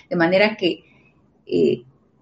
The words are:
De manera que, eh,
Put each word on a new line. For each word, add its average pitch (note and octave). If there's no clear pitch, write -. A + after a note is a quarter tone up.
De F3
manera F#3+
que, -
eh, E2+